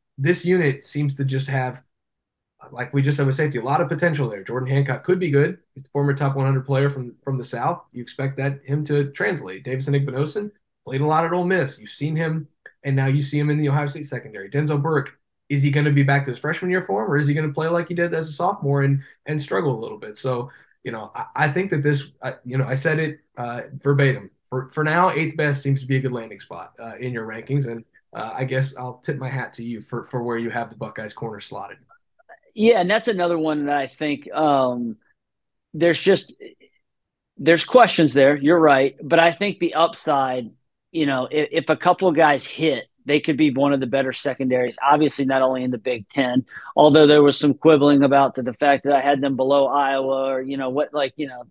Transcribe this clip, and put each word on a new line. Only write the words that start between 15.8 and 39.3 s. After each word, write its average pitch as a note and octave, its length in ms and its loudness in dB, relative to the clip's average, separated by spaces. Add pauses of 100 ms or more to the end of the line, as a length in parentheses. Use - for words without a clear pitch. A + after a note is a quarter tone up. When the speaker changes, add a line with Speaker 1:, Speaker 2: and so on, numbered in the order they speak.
Speaker 1:
be C#3+ 120 4
back C#3 220 2
to C3+ 60 -6
his A#2+ 80 -8
freshman E3 320 -4
year F#3 120 0
form, G3+ 280 -4
or C#3+ 60 2
is D3 100 2
he C#3+ 80 2
gonna D#3 180 -2
play D#3 160 -2
like E3+ 200 -2
he F3 60 -8
did E3+ 200 0
as D#3+ 140 -4
a D#3 40 -12
sophomore D3 500 0
and, C#3 200 2 (240)
and D#3 140 -4
struggle D3+ 360 -2
a A2 40 -10
little A2 180 -10
bit? G#2+ 180 -14
So, B2+ 340 -6 (340)
you A#2+ 80 -10
know, G#2+ 220 -10
I, A#2+ 120 -10 (100)
I D3+ 120 2
think F#3 220 -2
that D3 120 -2
this, C#3+ 300 0 (100)
I, C3 120 -8 (100)
you B2 140 -6
know, C3 80 0
I C3+ 80 -4
said D3 240 -2
it, D#3 220 -6 (160)
uh, A#2+ 260 -8 (180)
verbatim. C3+ 500 2 (180)
For, C3 220 -8
for D3+ 140 -4
now, E3+ 260 2
eighth D#3 260 -4
best D3 260 -2
seems C3+ 200 0
to - 40 -12
be C3+ 100 0
a B2+ 40 0
good B2+ 120 -4
landing A2+ 280 -10
spot, F2 380 -16
uh, A2+ 200 -16
in B2 140 -8
your A2+ 140 -8
rankings, A#2+ 400 -4
and, A#2 180 -10 (280)
uh, A2 220 -10
I C3+ 100 -6
guess C3+ 320 -4
I'll B2 220 -12
tip C#3+ 200 -8
my C3 100 -8
hat B2 260 -8
to A#2 100 -14
you A#2 180 -10
for, - 220 -10
for B2 180 -8
where A#2 160 -4
you A#2 120 -6
have A#2 200 -8
the A2+ 60 -20
Buckeyes A2 360 -12
corner G#2+ 280 -12
slotted. G2+ 380 -14 (760)
Speaker 2:
Yeah, A3 260 4
and F3+ 100 0
that's G#3+ 180 0
another F3 300 0
one D3+ 280 -2
that C#3+ 100 0
I C#3 100 -2
think, D3 460 -6
um, B2+ 640 0 (800)
there's E3 260 2
just, - 320 0 (1040)
there's D#3+ 280 4
questions F3 500 6
there. C#3 220 6
You're D3 220 4
right, C#3 440 4
but D#3 180 2
I E3+ 120 6